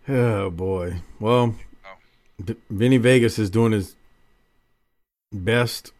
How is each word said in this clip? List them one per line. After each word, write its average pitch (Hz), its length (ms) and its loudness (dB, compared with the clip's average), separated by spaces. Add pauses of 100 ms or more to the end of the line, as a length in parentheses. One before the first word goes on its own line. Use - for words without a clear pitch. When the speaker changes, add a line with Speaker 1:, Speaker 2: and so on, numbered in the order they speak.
Speaker 1:
Oh, 113 400 0
boy. 87 520 -6 (180)
Well, 117 360 2 (300)
Speaker 2:
Oh. 95 120 -20 (460)
Speaker 1:
D-, 107 120 -8 (140)
Vinny 120 280 2
Vegas 117 420 4
is 104 100 0
doing 113 220 2
his 101 240 -4 (1400)
best 110 680 -2